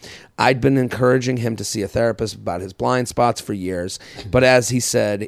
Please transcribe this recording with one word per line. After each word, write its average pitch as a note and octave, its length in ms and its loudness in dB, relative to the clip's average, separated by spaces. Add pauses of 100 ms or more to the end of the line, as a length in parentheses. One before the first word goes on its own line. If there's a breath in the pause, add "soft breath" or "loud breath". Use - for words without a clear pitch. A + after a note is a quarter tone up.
(380 loud breath)
I'd B2+ 220 2
been C3+ 180 4
encouraging B2+ 600 2
him A2+ 180 -2
to G2+ 80 -8
see A2 180 -4
a F#2+ 60 -4
therapist A2+ 480 -2
about G2 260 -6
his F#2+ 100 -10
blind B2 360 -2
spots A#2+ 320 0
for - 120 -8
years, F#2 460 -4 (320 loud breath)
but B2+ 140 4
as B2+ 260 6
he B2 100 0
said, G#2+ 480 0